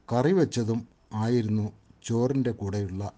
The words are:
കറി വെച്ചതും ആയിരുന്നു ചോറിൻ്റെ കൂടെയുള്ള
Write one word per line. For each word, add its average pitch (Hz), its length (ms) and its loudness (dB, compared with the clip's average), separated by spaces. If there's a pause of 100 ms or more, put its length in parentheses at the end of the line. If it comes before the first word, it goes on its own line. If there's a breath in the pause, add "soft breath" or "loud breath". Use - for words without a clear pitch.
(120)
കറി 127 200 4
വെച്ചതും 117 560 0 (260)
ആയിരുന്നു 107 600 0 (300)
ചോറിൻ്റെ 123 480 0
കൂടെയുള്ള 101 680 -4